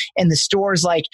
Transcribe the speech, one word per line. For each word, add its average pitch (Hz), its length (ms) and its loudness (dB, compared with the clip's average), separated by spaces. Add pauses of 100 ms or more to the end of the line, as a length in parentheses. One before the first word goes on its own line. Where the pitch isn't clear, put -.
(180)
and 180 140 4
the 156 40 2
stores, 196 480 0
like, 170 300 0